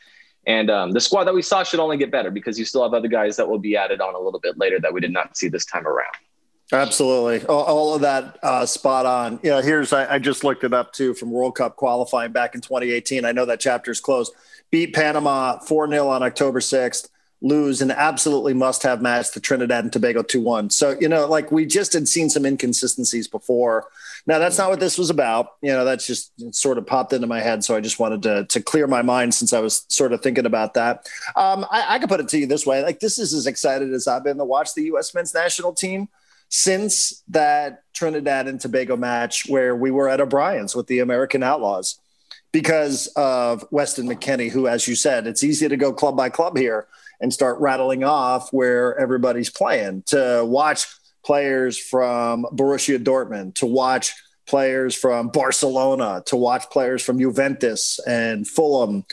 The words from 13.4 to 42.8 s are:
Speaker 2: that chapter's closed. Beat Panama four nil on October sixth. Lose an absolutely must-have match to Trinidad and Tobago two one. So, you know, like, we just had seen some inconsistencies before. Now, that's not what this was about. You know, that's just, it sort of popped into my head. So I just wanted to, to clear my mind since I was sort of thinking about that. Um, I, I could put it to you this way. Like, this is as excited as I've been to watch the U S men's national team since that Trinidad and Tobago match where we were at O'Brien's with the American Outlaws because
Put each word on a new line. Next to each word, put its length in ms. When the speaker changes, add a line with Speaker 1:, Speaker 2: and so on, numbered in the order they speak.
Speaker 2:
that 140
chapter's 400
closed. 340
Beat 240
Panama 640
four 300
nil 220
on 120
October 400
sixth. 480
Lose 400
an 80
absolutely 640
must-have 480
match 300
to 80
Trinidad 460
and 80
Tobago 280
two 200
one. 280
So, 300
you 80
know, 180
like, 260
we 140
just 280
had 140
seen 220
some 160
inconsistencies 840
before. 580
Now, 100
that's 200
not 120
what 120
this 160
was 120
about. 440
You 80
know, 140
that's 200
just, 320
it 160
sort 240
of 80
popped 280
into 140
my 120
head. 240
So 120
I 40
just 180
wanted 260
to, 220
to 160
clear 240
my 160
mind 320
since 200
I 80
was 260
sort 240
of 100
thinking 240
about 280
that. 340
Um, 360
I, 240
I 40
could 100
put 100
it 80
to 100
you 80
this 200
way. 180
Like, 160
this 180
is 160
as 140
excited 440
as 140
I've 200
been 120
to 80
watch 300
the 80
U 160
S 160
men's 180
national 400
team 360
since 800
that 540
Trinidad 540
and 120
Tobago 380
match 500
where 280
we 160
were 180
at 100
O'Brien's 560
with 120
the 120
American 420
Outlaws 580
because 640